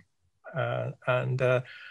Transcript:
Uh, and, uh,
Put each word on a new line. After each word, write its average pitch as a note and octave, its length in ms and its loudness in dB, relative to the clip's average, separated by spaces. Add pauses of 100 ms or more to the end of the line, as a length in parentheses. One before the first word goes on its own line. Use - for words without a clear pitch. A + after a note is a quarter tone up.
(540)
Uh, B2 380 -2 (160)
and, B2+ 340 2
uh, B2+ 200 4 (300)